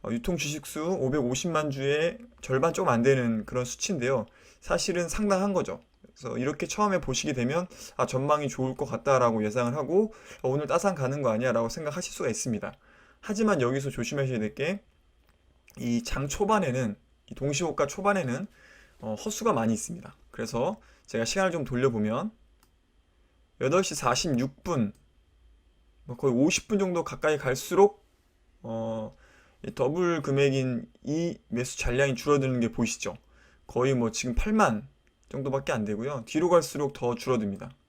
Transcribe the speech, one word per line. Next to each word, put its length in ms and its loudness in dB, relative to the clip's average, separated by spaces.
어, 80 -8
유통 260 -2
주식수 460 -6
오백오십만 720 0
주의 480 0
절반 300 2
좀 180 0
안 120 6
되는 460 4
그런 180 -2
수치인데요. 600 -2
사실은 480 -2
상당한 440 2
거죠. 280 -2
그래서 340 -10
이렇게 300 -2
처음에 340 0
보시게 320 -2
되면 320 0
'아, 80 2
전망이 440 0
좋을 260 -2
것 100 -2
같다.'라고 600 2
예상을 300 0
하고 380 0
'어, 60 0
오늘 180 0
따상 260 2
가는 300 -2
거 80 4
아니야?'라고 380 0
생각하실 440 -8
수가 160 -4
있습니다. 420 -4
하지만 420 2
여기서 280 0
조심하셔야 480 -2
될 160 -2
게 300 -4
이 240 0
장 240 -4
초반에는, 680 0
이 40 -14
동시호가 500 0
초반에는, 600 -2
어, 140 -6
허수가 380 -2
많이 180 2
있습니다. 440 -6
그래서 500 -4
제가 200 -2
시간을 260 0
좀 120 -2
돌려보면 680 0
여덟 220 4
시 100 -4
사십육 680 0
분, 300 0
뭐 120 -12
거의 160 2
오십 340 4
분 120 2
정도 240 0
가까이 340 0
갈수록, 680 4
어, 520 -6
이 120 -8
더블 460 2
금액인 680 2
이 340 -2
매수 280 -4
잔량이 380 2
줄어드는 460 2
게 100 2
보이시죠? 440 -2
거의 260 2
뭐 180 0
지금 220 -6
팔만 540 2
정도밖에 420 -4
안 140 0
되고요. 400 -4
뒤로 240 0
갈수록 440 2
더 200 -2
줄어듭니다. 560 -2